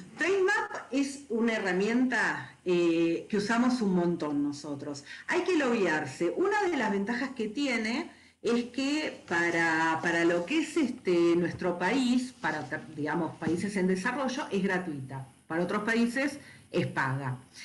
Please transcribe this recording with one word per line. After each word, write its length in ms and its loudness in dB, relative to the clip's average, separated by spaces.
Trademap 720 0
es 380 -2
una 240 2
herramienta, 1080 0
eh, 680 2
que 80 0
usamos 440 2
un 140 4
montón 480 2
nosotros. 600 -6
Hay 140 0
que 160 2
loguearse. 760 0
Una 340 2
de 80 0
las 140 0
ventajas 400 -2
que 160 -4
tiene 640 -2
es 240 0
que 600 -4
para, 760 2
para 240 2
lo 200 2
que 140 0
es, 180 -2
este, 580 2
nuestro 440 0
país, 600 2
para, 280 -4
digamos, 420 -2
países 400 -2
en 100 4
desarrollo, 640 0
es 120 0
gratuita. 640 -4
Para 160 0
otros 200 -2
países 540 2
es 160 0
paga. 520 -2